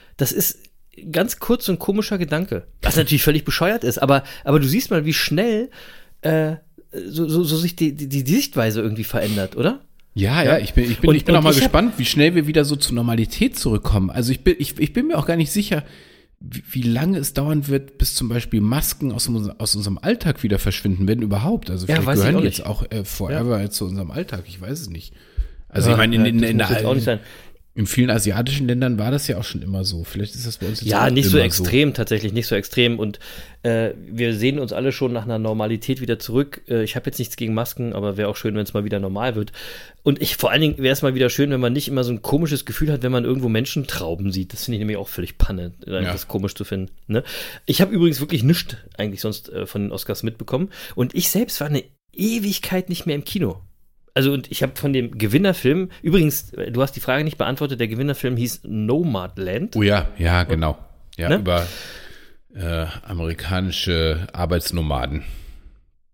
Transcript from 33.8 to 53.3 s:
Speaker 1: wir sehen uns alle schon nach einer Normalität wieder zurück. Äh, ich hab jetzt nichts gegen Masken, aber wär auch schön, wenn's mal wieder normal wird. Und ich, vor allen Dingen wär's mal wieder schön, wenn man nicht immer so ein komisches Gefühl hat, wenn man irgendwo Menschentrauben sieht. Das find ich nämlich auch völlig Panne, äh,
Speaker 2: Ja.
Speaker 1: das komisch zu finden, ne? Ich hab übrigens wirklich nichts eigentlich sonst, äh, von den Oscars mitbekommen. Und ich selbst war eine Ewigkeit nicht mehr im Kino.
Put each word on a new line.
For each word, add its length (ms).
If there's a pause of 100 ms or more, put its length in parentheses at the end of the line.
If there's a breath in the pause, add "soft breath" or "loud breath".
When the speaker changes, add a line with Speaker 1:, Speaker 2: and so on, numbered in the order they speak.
Speaker 1:
wir 240
sehen 240
uns 160
alle 180
schon 220
nach 120
einer 120
Normalität 640
wieder 160
zurück. 500
Äh, 160
ich 120
hab 100
jetzt 140
nichts 160
gegen 180
Masken, 400
aber 240
wär 120
auch 60
schön, 200
wenn's 180
mal 100
wieder 160
normal 360
wird. 160 (500 loud breath)
Und 220
ich, 140
vor 120
allen 120
Dingen 180
wär's 240
mal 100
wieder 160
schön, 220
wenn 80
man 120
nicht 160
immer 160
so 80
ein 120
komisches 420
Gefühl 260
hat, 120
wenn 80
man 140
irgendwo 220
Menschentrauben 840
sieht. 220
Das 120
find 80
ich 60
nämlich 180
auch 100
völlig 300
Panne, 340 (140)
äh, 60 (120)
Speaker 2:
Ja. 80
Speaker 1:
das 160
komisch 280
zu 100
finden, 260 (140)
ne? 180 (440 loud breath)
Ich 120
hab 120
übrigens 280
wirklich 220
nichts 340 (220)
eigentlich 240
sonst, 280
äh, 180
von 160
den 80
Oscars 320
mitbekommen. 460 (260 loud breath)
Und 180
ich 160
selbst 320
war 60
eine 160 (320)
Ewigkeit 760
nicht 160
mehr 100
im 80
Kino. 380 (520)